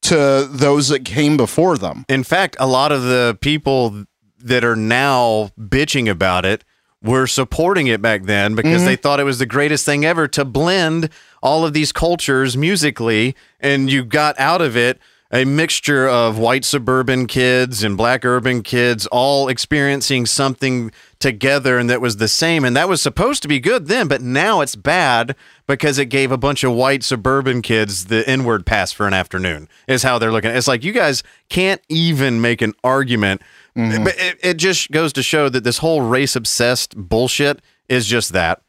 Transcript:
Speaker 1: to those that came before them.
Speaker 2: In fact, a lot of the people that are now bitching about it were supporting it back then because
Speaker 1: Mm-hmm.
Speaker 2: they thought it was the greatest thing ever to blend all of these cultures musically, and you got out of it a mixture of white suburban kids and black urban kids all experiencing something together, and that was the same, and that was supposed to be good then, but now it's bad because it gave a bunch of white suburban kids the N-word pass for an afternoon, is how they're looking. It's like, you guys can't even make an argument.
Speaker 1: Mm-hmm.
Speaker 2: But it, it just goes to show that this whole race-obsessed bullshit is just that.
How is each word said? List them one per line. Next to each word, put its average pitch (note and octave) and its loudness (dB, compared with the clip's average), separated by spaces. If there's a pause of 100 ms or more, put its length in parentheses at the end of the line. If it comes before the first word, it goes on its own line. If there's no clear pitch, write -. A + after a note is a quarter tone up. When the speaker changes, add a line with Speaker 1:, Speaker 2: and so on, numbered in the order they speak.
Speaker 1:
to C#3 2
those C#3+ 2
that C3+ -2
came D3 0
before D#3 2
them. F#2 -8
Speaker 2:
In C3 0
fact, F3+ -2
a C3 0
lot C3 2
of C#3 0
the B2 2
people C3 -2 (360)
that B2 0
are A#2 2
now A#2 2
bitching B2 -2
about F2+ 0
it G2 -2 (360)
were B2+ 0
supporting D#3 0
it A2 0
back G#2+ 0
then G2+ 0
because D#3 2
Speaker 1:
Mm-hmm. F3+ 4
Speaker 2:
they C3 2
thought C#3+ 0
it C#3 0
was C3+ -2
the C3 0
greatest C#3+ 0
thing D3 0
ever D#3+ 0
to C#3+ -2
blend D#3+ 0 (320)
all D3+ 2
of D#3 -2
these D3+ 0
cultures C3+ 0
musically, C3 0 (240)
and C#3 0
you C3+ 0
got D3+ 0
out D#3 0
of B2 0
it B2 0 (340)
a B2+ 4
mixture C#3+ 0
of A#2 2
white A#2+ 0
suburban B2+ 0
kids B2+ 0
and G2+ -2
black A#2 0
urban B2 0
kids A#2+ 0
all C3+ 0
experiencing C#3 -2
something B2+ -2 (260)
together, C3 0
and A#2+ 0
that A#2+ 0
was A#2 -2
the A2 0
same, D#3+ 0
and B2 0
that D#3+ 2
was F#3 0
supposed A3+ -2
to D3 -10
be C#3+ 0
good F3 -2
then, G#3+ 0
but C3+ 0
now D#3 0
it's C#3+ -4
bad C3+ 0 (320)
because C#3 0
it C#3+ 0
gave C3+ 0
a C3+ -2
bunch C#3 -2
of B2+ 2
white C3 0
suburban B2+ 0
kids G2+ 0
the A2 0
N-word A#2+ 0
pass G2+ 0
for G#2 -2
an G2 0
afternoon, F2+ -4 (200)
is C3 0
how B2+ 2
they're A2 0
looking. A2 0
It's A#2+ 0
like, B2 -2
you F#3+ -4
guys E3+ 0 (260)
can't F#3 -2
even C#3+ 0
make A#2+ 0
an G#2+ -2 (100)
argument. A#2+ 0 (340)
Speaker 1:
Mm-hmm. A2 0
Speaker 2:
But F#3 0
it, F3+ -4
it F3+ 0
just F3 0
goes D#3 0
to C3+ -2
show D3 2
that B2+ -2
this A#2 0
whole D#3+ 0
race-obsessed B2 0
bullshit B2 0 (260)
is B2 0
just A2 -2
that. F2 2